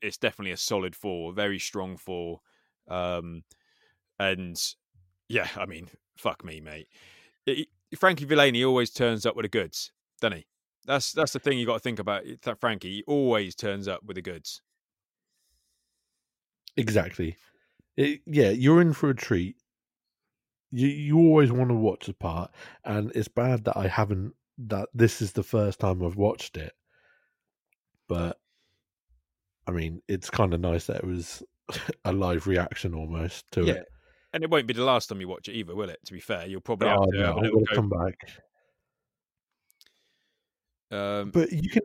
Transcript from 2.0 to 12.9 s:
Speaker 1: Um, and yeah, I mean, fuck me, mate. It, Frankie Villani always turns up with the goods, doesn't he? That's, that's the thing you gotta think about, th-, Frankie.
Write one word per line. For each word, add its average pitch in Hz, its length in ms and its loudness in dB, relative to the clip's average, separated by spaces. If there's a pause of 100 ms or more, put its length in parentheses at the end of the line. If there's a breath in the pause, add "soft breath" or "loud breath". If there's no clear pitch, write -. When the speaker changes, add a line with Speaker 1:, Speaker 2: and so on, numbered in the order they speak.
Speaker 1:
Um, 87 560 -6 (760)
and 92 380 -4 (680)
yeah, 113 200 -2 (100)
I 95 80 -6
mean, 87 240 -14 (280)
fuck - 280 -6
me, 78 160 -14
mate. 78 260 -16 (580 soft breath)
It, 147 220 -4 (300)
Frankie 170 280 2
Villani 139 380 6
always 127 280 4
turns 117 340 0
up 113 100 0
with 113 80 -6
the 104 60 -2
goods, - 420 -4 (300)
doesn't 101 160 0
he? - 80 -18 (400)
That's, 135 280 -2
that's 151 200 0
the 139 60 -4
thing 139 180 0
you 120 80 -2
gotta 113 140 0
think 117 200 -6
about, 98 240 -4
th-, - 380 -10
Frankie. 101 360 -4